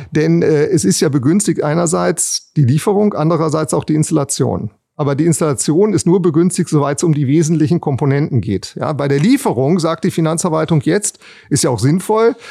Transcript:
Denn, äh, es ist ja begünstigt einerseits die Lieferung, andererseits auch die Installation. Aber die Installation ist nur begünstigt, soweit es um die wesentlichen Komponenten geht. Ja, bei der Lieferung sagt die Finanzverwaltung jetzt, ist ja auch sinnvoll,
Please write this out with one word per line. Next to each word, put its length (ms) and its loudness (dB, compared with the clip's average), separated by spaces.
Denn, 300 2
äh, 240 2
es 180 0
ist 160 0
ja 100 2
begünstigt 540 0
einerseits 960 -2
die 80 4
Lieferung, 480 2
andererseits 600 -2
auch 120 -2
die 100 0
Installation. 760 -2
Aber 140 -2
die 140 0
Installation 680 0
ist 140 0
nur 160 2
begünstigt, 460 0
soweit 280 0
es 60 -4
um 100 2
die 140 0
wesentlichen 520 2
Komponenten 640 0
geht. 380 -4
Ja, 140 -4
bei 140 -2
der 120 2
Lieferung 580 2
sagt 280 -2
die 40 2
Finanzverwaltung 720 0
jetzt, 380 -2
ist 120 0
ja 60 2
auch 80 0
sinnvoll, 580 2